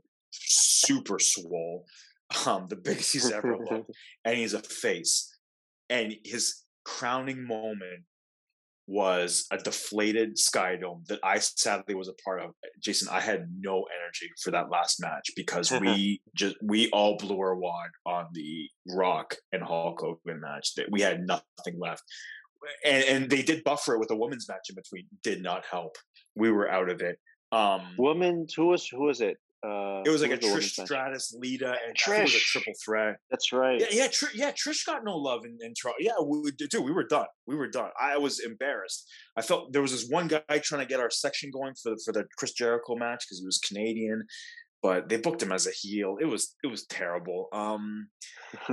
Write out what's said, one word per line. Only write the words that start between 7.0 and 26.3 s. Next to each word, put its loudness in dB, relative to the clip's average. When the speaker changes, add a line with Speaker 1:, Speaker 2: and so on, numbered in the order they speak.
Speaker 1:
moment -6
was 2
a -2
deflated 0
Skydome 0
that -4
I 4
sadly 0
was -6
a -10
part -2
of. -8
Jason, 0
I 0
had -2
no 0
energy -8
for -2
that 0
last 2
match -4
because -2
Speaker 2:
<laughs> 2
Speaker 1:
we 4
just, 0
we 4
all 6
blew -2
our 2
wad -4
on -2
the -8
Rock 2
and -2
Hulk -2
Hogan -6
match. -6
That -2
we 2
had 2
nothing -4
left. -6
And, 6
and 4
they 6
did 2
buffer 2
it 4
with 0
a 0
women's -2
match -10
in -14
between. -14
Did -2
not -4
help. -6